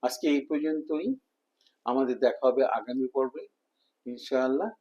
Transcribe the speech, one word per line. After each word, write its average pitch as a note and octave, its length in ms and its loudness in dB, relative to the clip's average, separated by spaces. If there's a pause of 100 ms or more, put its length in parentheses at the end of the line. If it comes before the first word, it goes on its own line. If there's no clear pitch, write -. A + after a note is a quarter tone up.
আজকে C3 260 -2
এই C#3+ 180 2
পর্যন্তই, D#3 680 -2 (680)
আমাদের B2 340 0
দেখা C3 280 2
হবে B2+ 180 4
আগামী A#2+ 420 -2
পর্বে C3 400 -4 (580)
ইনশাআল্লাহ। C3 640 -2 (120)